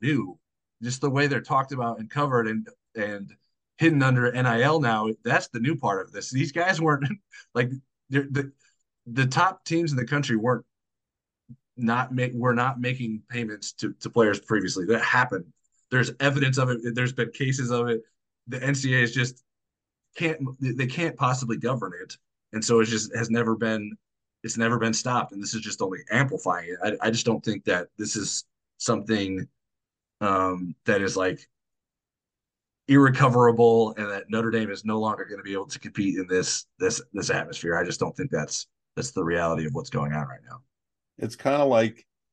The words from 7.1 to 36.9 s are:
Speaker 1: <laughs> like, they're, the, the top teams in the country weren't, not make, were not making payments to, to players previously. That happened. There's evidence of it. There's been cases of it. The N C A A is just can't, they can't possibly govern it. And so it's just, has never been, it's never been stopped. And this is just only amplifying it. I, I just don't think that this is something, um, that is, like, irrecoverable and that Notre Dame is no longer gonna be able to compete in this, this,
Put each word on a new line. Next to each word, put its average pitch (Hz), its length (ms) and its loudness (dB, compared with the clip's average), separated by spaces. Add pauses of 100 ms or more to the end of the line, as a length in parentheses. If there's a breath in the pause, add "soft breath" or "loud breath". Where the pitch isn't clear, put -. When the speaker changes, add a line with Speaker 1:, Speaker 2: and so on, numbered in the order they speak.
Speaker 1:
<laughs> - 240 -20
like, 127 160 0 (400)
they're, 139 180 0
the, 139 220 -4 (560)
the 127 200 0
top 180 380 0
teams 165 280 0
in 135 40 0
the 123 100 0
country 135 300 0
weren't, 117 280 0 (1120)
not 123 360 0
make, 127 220 0
were 120 200 2
not 123 260 0
making 120 480 -4
payments 113 460 -8
to, 104 260 -6
to - 100 -10
players 107 300 4
previously. 92 460 -2
That 113 160 2
happened. 104 420 0 (480)
There's 127 260 2
evidence 139 400 2
of 127 120 2
it. 120 100 -2 (120)
There's 123 200 0
been 117 180 -2
cases 131 400 -2
of 120 160 0
it. 113 160 0 (460)
The 123 120 -8
N 139 140 0
C 131 200 0
A 127 40 4
A 120 40 6
is 117 120 0
just 123 300 -2 (720)
can't, 160 240 -2 (200)
they 127 260 -2
can't 165 300 -4
possibly 127 400 0
govern 110 360 -4 (100)
it. - 140 -16 (360)
And 107 120 -4
so 117 160 6
it's 110 100 4
just, 107 240 -2
has 110 160 -2
never 113 240 2
been, 110 380 -4 (500)
it's 110 160 -8
never 117 200 2
been 113 140 0
stopped. 123 380 -2
And 98 100 -12
this 101 140 -8
is 110 60 -4
just 104 200 -8
only 92 200 -4 (100)
amplifying 92 580 0
it. 98 320 -4
I, 104 60 0
I 113 60 2
just 113 140 0
don't 113 180 0
think 101 220 -4
that 90 200 0 (100)
this 107 200 -6
is - 280 -6 (340)
something, 101 680 -2 (760)
um, 92 540 0 (120)
that 104 140 2
is, 95 160 -2
like, 92 220 0 (1500)
irrecoverable 120 1120 8
and 104 120 -4
that 98 200 -6
Notre 113 200 0
Dame 110 200 0
is 98 140 -10
no 110 140 0
longer 107 280 -2
gonna 101 160 -12
be 98 100 -8
able 98 140 -4
to - 120 -12
compete 98 380 -2
in 92 100 -4
this, 92 400 -2 (120)
this, - 240 0 (100)